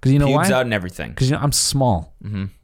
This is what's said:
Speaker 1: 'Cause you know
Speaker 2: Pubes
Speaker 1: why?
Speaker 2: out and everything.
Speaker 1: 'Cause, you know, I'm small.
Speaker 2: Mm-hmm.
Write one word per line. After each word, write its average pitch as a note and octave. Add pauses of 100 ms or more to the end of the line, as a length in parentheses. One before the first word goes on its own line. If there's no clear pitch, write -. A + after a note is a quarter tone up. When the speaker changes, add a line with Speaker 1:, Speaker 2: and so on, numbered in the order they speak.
Speaker 1:
'Cause C3
you C#3+
know C#3+
Speaker 2:
Pubes D3
Speaker 1:
why? B2+
Speaker 2:
out B2+
and A#2
everything. F2
Speaker 1:
'Cause, B2+
you C#3
know, -
I'm C#3+
small. A#2+ (100)
Speaker 2:
Mm-hmm. G2+ (180)